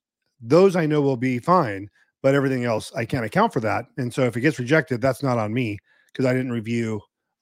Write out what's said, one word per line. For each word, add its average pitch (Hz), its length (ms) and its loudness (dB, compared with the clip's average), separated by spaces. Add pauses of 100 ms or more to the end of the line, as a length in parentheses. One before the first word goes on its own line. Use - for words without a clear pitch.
(400)
Those 165 360 4
I 160 100 0
know 151 140 2
will 139 160 2
be 123 240 -2
fine, 113 500 0 (300)
but 135 140 4
everything 131 300 0
else, 110 320 -2
I 120 80 -4
can't 120 220 -4
account 214 260 0
for 131 80 -2
that. 107 240 -2 (140)
And 120 140 -4
so 139 100 -2
if 117 120 0
it 117 60 -4
gets 143 180 0
rejected, 127 440 0
that's 135 200 0
not 127 140 0
on 107 160 -2
me, 110 260 -4 (360)
'cause 127 100 -2
I 127 80 2
didn't 127 200 -2
review 113 500 -4 (400)